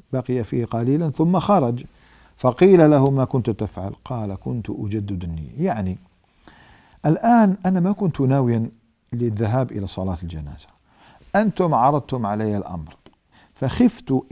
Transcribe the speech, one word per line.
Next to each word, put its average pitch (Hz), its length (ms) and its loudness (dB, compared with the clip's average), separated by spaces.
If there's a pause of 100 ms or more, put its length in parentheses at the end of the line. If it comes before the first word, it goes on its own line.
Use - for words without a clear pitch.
(120)
بقي 127 320 -4
فيه 123 200 -4
قليلا، 135 460 -2
ثم 170 280 0
خرج، 131 460 0 (520)
فقيل 165 540 6
له: 139 200 6
"ما 135 140 2
كنت 123 260 -2
تفعل؟" 98 420 -6 (120)
قال: 107 300 -8
"كنت 117 360 -8
أجدد 101 540 -6
النية". 80 340 -10
يعني 110 400 -4 (1080)
الآن 208 500 4 (100)
أنا 185 140 2
ما 185 120 0
كنت 196 280 -2
ناويا 123 500 2 (420)
للذهاب 117 600 -2
إلى 101 140 -6
صلاة 92 360 -6
الجنازة، 78 440 -12 (680)
أنتم 180 380 2
عرضتم 127 520 0
علي 107 300 -2
الأمر، 87 400 -8 (580)
فخفت - 600 0 (180)